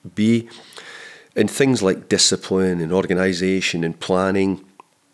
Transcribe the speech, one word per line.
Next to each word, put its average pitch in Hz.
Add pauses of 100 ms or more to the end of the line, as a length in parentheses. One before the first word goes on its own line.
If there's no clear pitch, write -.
(140)
be. 113 (840)
And 107
things 131
like 95
discipline 92
and 82
organisation 92
and 82
planning, 95 (500)